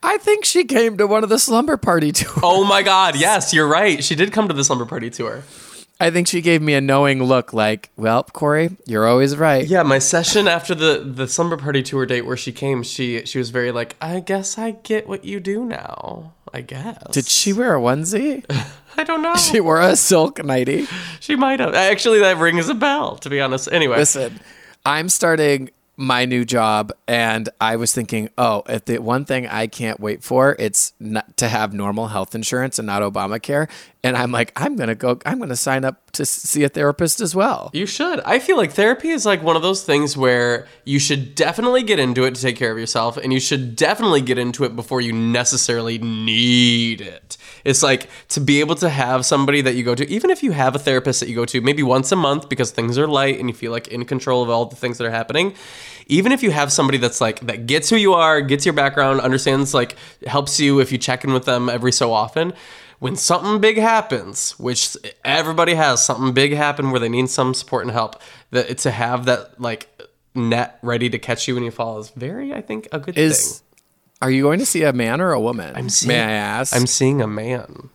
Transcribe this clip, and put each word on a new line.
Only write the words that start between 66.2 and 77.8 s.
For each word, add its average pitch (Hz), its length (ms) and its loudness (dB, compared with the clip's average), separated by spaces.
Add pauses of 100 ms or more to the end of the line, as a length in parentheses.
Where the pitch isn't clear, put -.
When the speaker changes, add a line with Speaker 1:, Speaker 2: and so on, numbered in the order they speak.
Speaker 2:
big 139 220 4
happen 147 380 0
where 123 80 2
they 117 80 -2
need 123 200 0
some 131 260 0
support - 280 -4
and 120 100 -6
help, 113 280 -4 (320)
that, 123 260 -2
to 135 140 -2
have 120 340 -2
that, - 340 -2
like, 117 280 -8 (460)
net 117 480 -2
ready 120 280 -2
to 113 80 -6
catch - 300 -6
you 131 60 -2
when 123 100 -4
you 117 80 -8
fall 113 260 -6
is 107 120 -14
very, 208 440 -10
I - 60 -10
think, 214 320 -12
a 156 80 -6
good 170 180 -8
Speaker 1:
Is, 156 400 2
Speaker 2:
thing. - 80 -20 (560)
Speaker 1:
are 131 80 0
you 135 140 2
going 156 160 4
to 262 60 -2
see - 180 0
a 143 80 4
man 123 280 0
or 180 120 0
a 127 80 0
woman? 107 340 -4
Speaker 2:
I'm - 140 -8
seeing, - 200 0
Speaker 1:
May 120 140 2
I 110 80 0
ask? 107 440 -2
Speaker 2:
I'm 123 120 2
seeing 135 340 2
a 113 60 0
man. 113 680 -8